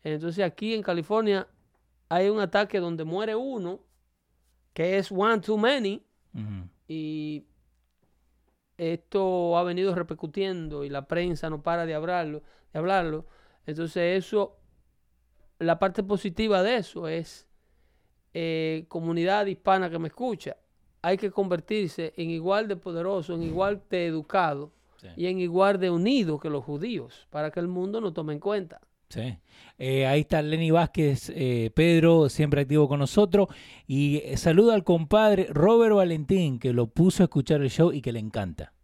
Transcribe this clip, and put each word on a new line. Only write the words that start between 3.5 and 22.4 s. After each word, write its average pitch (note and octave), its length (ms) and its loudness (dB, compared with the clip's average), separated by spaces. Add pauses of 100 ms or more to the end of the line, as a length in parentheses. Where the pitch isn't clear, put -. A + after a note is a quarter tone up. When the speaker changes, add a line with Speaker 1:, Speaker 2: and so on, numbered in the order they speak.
Speaker 1:
que F3+ 260 0
es F#3+ 120 -4
one G#3 300 2
too G#3+ 180 -2
many, A3+ 440 0 (320)
Speaker 2:
Ujú. G#2 340 -10 (180)
Speaker 1:
y D#3 580 -10 (1300)
esto E3+ 800 -2
ha F3 40 2
venido F3+ 320 -2
repercutiendo E3 880 -6
y C#3+ 40 -10
la C#3 180 -8
prensa E3+ 440 -4
no D3+ 120 -8
para E3+ 240 -2
de D#3+ 80 -6
hablarlo, D#3 480 -4 (300)
de D#3+ 60 -6
hablarlo. E3 480 -2 (400)
Entonces E3+ 580 -2
eso, G3+ 340 -2 (1000)
la E3 200 2
parte F#3+ 240 -2
positiva G3 600 0
de A#3 140 0
eso E3 320 -8
es, E3 380 -10 (880)
eh, D#3+ 560 -4
comunidad E3+ 580 -2
hispana F#3+ 440 0
que E3 80 -6
me E3 100 -4
escucha, A3+ 480 -8 (460)
hay F3+ 140 2
que G3 140 -4
convertirse F3+ 880 -4
en E3 140 -6
igual F#3+ 380 0